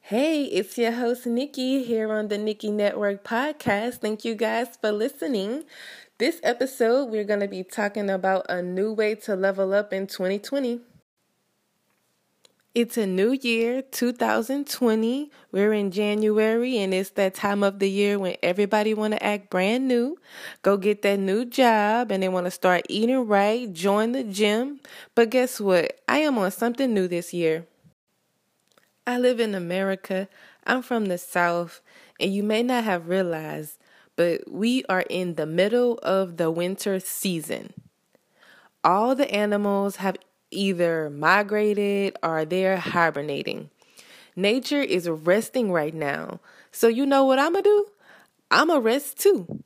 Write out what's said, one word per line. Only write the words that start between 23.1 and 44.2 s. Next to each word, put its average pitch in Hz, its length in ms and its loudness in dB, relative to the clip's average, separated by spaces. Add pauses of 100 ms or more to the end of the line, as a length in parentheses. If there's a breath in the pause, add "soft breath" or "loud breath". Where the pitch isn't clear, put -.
right, 208 440 2
join 202 420 0
the 269 100 -4
gym. 214 560 0 (340 loud breath)
But 233 160 4
guess 254 320 0
what? 180 460 2
I 262 140 4
am 277 180 2
on 190 100 2
something 240 460 0
new 185 120 2
this 170 240 -4
year. 165 360 0 (1400)
I 247 100 -2
live 247 220 2
in 220 160 0
America. 190 720 -4 (380 loud breath)
I'm 254 160 0
from 226 240 0
the 180 100 -2
South, 175 640 -2 (380 soft breath)
and 196 120 0
you 202 120 -2
may 214 180 2
not 247 220 0
have 175 260 -2
realized, 156 720 -4 (360 soft breath)
but 170 320 2
we 240 400 0
are 185 220 2
in 180 240 -2
the 156 140 -4
middle 220 560 2
of 185 340 0
the 165 140 2
winter 190 480 -2
season. 156 720 -6 (1120 soft breath)
All 208 320 2
the 269 180 0
animals 202 640 0
have 196 220 -4 (340)
either 170 580 -2
migrated 202 1120 0
or 160 240 0
they're 185 320 0
hibernating. 151 920 -2 (640 loud breath)